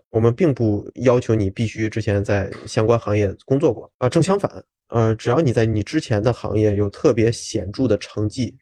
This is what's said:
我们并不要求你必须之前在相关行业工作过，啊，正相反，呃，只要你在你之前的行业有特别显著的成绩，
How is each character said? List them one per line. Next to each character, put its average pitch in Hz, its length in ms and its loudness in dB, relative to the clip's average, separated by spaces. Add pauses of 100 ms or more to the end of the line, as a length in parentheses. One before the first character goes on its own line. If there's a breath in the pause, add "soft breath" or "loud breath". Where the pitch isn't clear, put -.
(100)
我 113 100 0
们 117 140 4
并 156 180 2
不 107 340 0 (100)
要 123 220 4
求 117 160 0
你 101 140 0
必 110 180 -2
须 110 220 -4
之 110 140 -4
前 101 200 0
在 98 280 -2 (160)
相 110 200 0
关 117 120 4
行 104 180 -2
业 98 180 0 (120)
工 135 120 2
作 139 140 2
过， - 240 -12
啊， 123 140 -2
正 160 120 2
相 190 160 2
反， - 240 -6 (260)
呃， 113 260 2
只 120 160 -2
要 135 100 2
你 135 120 2
在 113 140 2
你 107 160 0
之 156 180 -4
前 104 220 -2
的 120 100 2
行 - 240 -6
业 107 200 2
有 101 120 0
特 135 240 0
别 110 200 2
显 - 400 -8
著 127 160 0
的 104 100 4
成 107 300 -6
绩， 110 340 -4